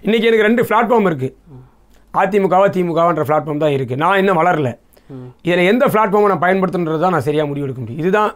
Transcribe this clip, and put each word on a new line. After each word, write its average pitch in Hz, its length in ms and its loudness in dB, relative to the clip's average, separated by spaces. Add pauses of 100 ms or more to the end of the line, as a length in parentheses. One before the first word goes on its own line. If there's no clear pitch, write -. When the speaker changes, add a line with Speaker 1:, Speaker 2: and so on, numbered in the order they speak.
Speaker 1:
இன்னைக்கு 226 260 0
எனக்கு 220 180 2
ரெண்டு 233 180 2
பிளாட்ஃபார்ம் 220 420 2
இருக்கு. 135 300 -4 (120)
Speaker 2:
ம். - 720 -14
Speaker 1:
அதிமுகவா, 190 520 2
திமுகவான்ற 165 520 0
பிளாட்ஃபார்ம் 147 360 -2
தான் 151 140 0
இருக்கு. 131 240 -4
நான் 175 220 0
இன்னும் 190 200 2
வளரல. 156 420 0 (300)
Speaker 2:
ம். 127 400 -12
Speaker 1:
இதுல 175 180 2
எந்த 226 180 2
பிளாட்ஃபார்மை 208 420 2
நான் 190 120 0
பயன்படுத்துன்றது 175 600 -2
தான் 180 120 0
நான் 160 100 0
சரியா 151 240 -2
முடிவு 143 180 -6
எடுக்க 131 180 -8
முடியும். 117 200 -10
இதுதான் 202 340 0